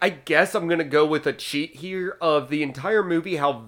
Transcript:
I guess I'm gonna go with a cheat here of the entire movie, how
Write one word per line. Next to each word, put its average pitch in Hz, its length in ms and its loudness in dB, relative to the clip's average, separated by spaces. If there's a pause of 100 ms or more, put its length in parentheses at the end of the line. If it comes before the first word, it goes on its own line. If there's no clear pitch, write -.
I 190 80 4
guess 160 460 2
I'm 170 120 -2
gonna 165 160 2
go 147 220 4
with 151 220 0
a 135 60 2
cheat 147 440 -6
here 185 440 -8
of 151 280 2
the 151 140 -2
entire 156 400 0
movie, 165 340 -2
how 143 300 0